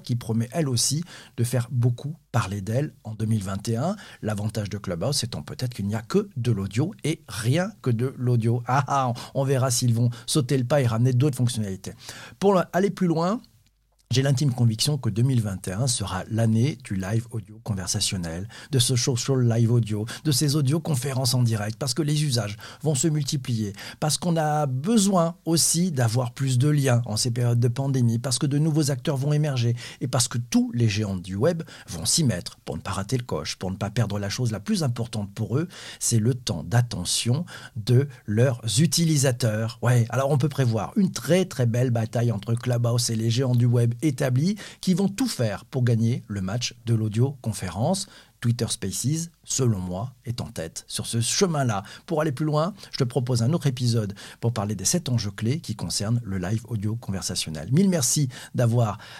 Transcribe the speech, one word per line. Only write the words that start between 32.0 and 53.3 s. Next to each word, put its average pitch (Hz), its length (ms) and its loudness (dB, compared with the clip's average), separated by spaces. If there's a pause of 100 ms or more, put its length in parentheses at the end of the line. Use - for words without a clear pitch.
s'y - 180 2
mettre 98 380 -2
pour - 160 -8
ne 80 60 -10
pas 101 100 -6
rater 98 240 -2
le 123 80 -2
coche, - 320 -6
pour 92 160 -4
ne 92 40 -6
pas - 140 -4
perdre 101 300 -2
la 101 80 -4
chose 117 240 -4
la 95 80 -6
plus 175 240 -2
importante 113 500 -4
pour 110 240 -2
eux, 175 80 -2 (320)
c'est 113 220 2
le 117 140 2
temps - 280 -6
d'attention 120 840 0 (300)
de 127 340 4 (160)
leurs 120 380 2 (160)
utilisateurs. 127 1040 2
Ouais, 120 280 4
alors 135 200 2
on 151 80 4
peut 151 100 2
prévoir 113 460 0
une 190 160 4
très, 180 340 2
très 127 220 0
belle 120 240 2
bataille 117 400 0
entre 107 240 -2
Clubhouse 120 560 0
et 113 60 0
les 113 140 2
géants 123 260 2
du 120 100 6
web 120 360 4
établis 143 540 2 (260)
qui 185 100 2
vont 190 160 2
tout 254 180 -2
faire 107 380 -2
pour 127 180 -2
gagner 117 460 2
le 101 140 -4
match 107 320 -4 (100)
de 117 100 0
l'audioconférence. 113 1120 -2 (340)
Twitter 117 260 0
Spaces, 151 600 -4 (120)
selon 117 360 0
moi, 90 340 -6 (140)
est 117 160 -6
en 76 60 -8
tête - 380 -10
sur - 200 -6
ce 117 160 0
chemin-là. 135 600 2 (220)
Pour 151 160 -2
aller 156 100 0
plus 127 140 -2
loin, 151 300 0 (180)
je - 60 -10
te 135 60 2
propose 123 380 0